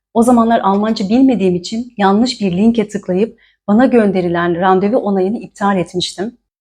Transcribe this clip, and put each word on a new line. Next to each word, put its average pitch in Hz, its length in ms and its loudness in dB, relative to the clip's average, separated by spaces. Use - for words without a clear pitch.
O 226 80 2
zamanlar 233 380 2
Almanca 208 480 -2
bilmediğim 220 460 2
için 226 420 -8
yanlış 202 440 0
bir 196 160 -2
linke 220 320 0
tıklayıp 196 520 -4
bana 226 180 4
gönderilen 175 720 0
randevu 190 360 2
onayını 196 420 -2
iptal 196 400 -4
etmiştim. 180 580 -6